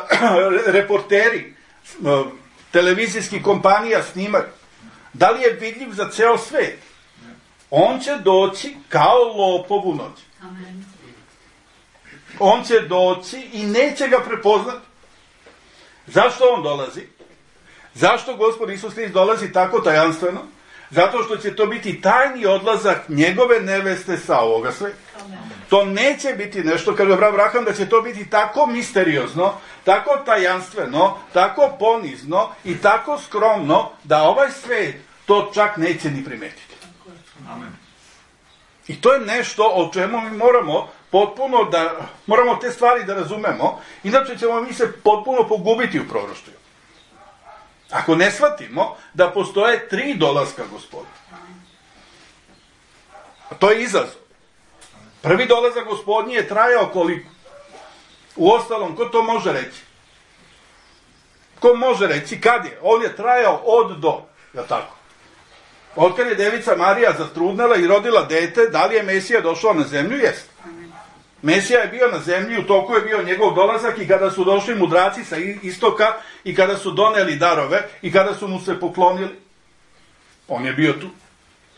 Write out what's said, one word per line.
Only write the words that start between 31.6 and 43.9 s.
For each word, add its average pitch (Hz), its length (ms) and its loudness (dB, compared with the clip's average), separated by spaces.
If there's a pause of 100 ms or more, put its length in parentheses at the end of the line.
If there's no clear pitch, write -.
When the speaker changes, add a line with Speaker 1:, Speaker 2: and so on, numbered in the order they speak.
Speaker 1:
ponizno 196 720 -2 (140)
i 180 140 -6
tako 226 420 0
skromno, 202 720 0 (140)
da 151 200 2
ovaj 254 280 2
svet 208 440 -6 (300)
to 202 280 2
čak 208 240 0
neće 160 340 -4
ni 135 140 -8
primetiti. - 500 -16 (760)
Speaker 3:
Amen. 233 220 -16 (1160)
Speaker 1:
I 143 140 -12
to 247 120 4
je 277 60 2
nešto 214 440 -4
o 185 300 2
čemu 214 280 -2
mi 220 160 -10
moramo 220 520 2 (220)
potpuno 226 520 2
da, 165 440 -2 (200)
moramo 226 280 4
te 240 160 -6
stvari 240 320 2
da 196 100 -6
razumemo, 180 680 -4 (220)